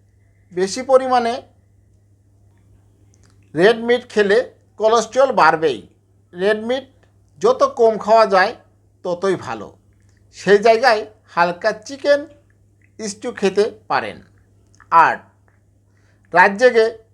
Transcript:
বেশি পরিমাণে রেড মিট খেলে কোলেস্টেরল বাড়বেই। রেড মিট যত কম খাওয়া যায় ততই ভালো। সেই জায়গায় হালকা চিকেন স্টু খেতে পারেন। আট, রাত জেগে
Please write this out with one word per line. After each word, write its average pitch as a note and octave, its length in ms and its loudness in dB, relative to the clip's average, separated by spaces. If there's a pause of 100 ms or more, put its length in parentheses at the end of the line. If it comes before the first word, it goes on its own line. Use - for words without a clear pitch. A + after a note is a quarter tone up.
(520)
বেশি F#3+ 300 -6
পরিমাণে B3+ 600 0 (2000)
রেড G3 220 2
মিট A#3+ 340 -4
খেলে G#3 440 -2 (220)
কোলেস্টেরল A#3 560 0
বাড়বেই। D#3 560 0 (460)
রেড G3+ 300 -2
মিট C4 220 -6 (520)
যত B3+ 240 0
কম A3+ 360 0
খাওয়া A3 280 4
যায় G3 300 0 (460)
ততই F3+ 340 -4
ভালো। G#2+ 400 -12 (560)
সেই G3+ 260 2
জায়গায় A3+ 480 2 (180)
হালকা F3 480 -4
চিকেন C#4 480 -4 (880)
স্টু A#3 240 -10
খেতে G3+ 560 -4
পারেন। A#2 340 -6 (680)
আট, D3+ 300 4 (1120)
রাত F#3 200 4
জেগে A3+ 460 2 (160)